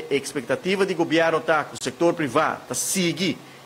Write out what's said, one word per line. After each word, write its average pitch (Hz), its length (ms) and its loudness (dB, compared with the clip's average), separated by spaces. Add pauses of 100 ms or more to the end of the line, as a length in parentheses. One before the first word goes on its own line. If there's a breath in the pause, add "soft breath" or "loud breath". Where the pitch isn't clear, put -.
(100)
a 143 40 2
expectativa 147 720 -2
do 180 80 -2
governo 160 460 2
tá 156 240 2
que - 100 -12
o - 100 -10
setor 165 300 2
privado 143 520 0
tá 131 80 -8
seguir 170 640 -2 (300 loud breath)